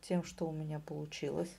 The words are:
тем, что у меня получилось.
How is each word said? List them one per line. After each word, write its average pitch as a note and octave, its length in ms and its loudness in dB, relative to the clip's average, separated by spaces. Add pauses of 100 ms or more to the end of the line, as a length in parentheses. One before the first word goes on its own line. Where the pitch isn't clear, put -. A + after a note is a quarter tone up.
тем, F3+ 220 4
что - 240 -2
у D#3+ 40 0
меня D3+ 280 -2
получилось. D3+ 800 -2